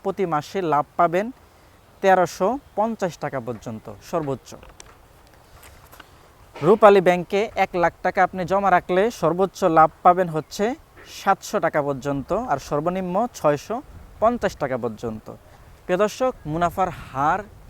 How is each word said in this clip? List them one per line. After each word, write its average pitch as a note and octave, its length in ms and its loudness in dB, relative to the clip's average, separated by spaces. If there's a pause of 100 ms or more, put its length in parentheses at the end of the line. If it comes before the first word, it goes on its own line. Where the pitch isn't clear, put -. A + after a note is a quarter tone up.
প্রতি G3 220 -4 (100)
মাসে D3 240 -4 (140)
লাভ C#3+ 140 0 (120)
পাবেন F3 280 2 (760)
তেরোশো F#3 460 2 (300)
পঞ্চাশ G#3 340 -2 (120)
টাকা C#3 220 -6
পর্যন্ত A2+ 400 -10 (240)
সর্বোচ্চ। C#3+ 400 -4 (2000)
রূপালী G3+ 520 6
ব্যাংকে F3+ 320 0 (240)
এক - 60 -6 (120)
লাখ E3+ 120 2 (100)
টাকা F#3 220 0
আপনি F#3 240 -4
জমা G3 260 2
রাখলে F#3 260 2 (180)
সর্বোচ্চ F3 400 0 (180)
লাভ D#3 120 8 (140)
পাবেন F3+ 300 4
হচ্ছে D#3+ 300 -4 (560)
সাতশো - 440 -2
টাকা D#3+ 240 0
পর্যন্ত, C#3 420 -4 (200)
আর C#3 80 0 (100)
সর্বনিম্ন F3 480 -4 (220)
ছয়শো D3 380 0 (460)
পঞ্চাশ A#3 300 0 (100)
টাকা C3 220 -4
পর্যন্ত। A2 420 -8 (580)
প্রিয় F3+ 200 -2
দর্শক, B3+ 280 -2 (200)
মুনাফার F3 380 -2 (180)
হার D3 320 0 (300)